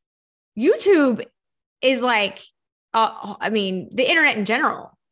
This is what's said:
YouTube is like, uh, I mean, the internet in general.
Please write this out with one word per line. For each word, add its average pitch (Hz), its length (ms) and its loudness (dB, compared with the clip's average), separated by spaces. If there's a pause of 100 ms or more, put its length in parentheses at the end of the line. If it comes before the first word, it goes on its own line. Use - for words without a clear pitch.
(580)
YouTube 311 680 2 (560)
is 254 220 2
like, 208 380 -2 (540)
uh, 208 460 -2
I 208 100 -4
mean, 190 420 -4
the 208 160 0
internet 302 280 2
in 208 80 -2
general. 247 520 -4 (160)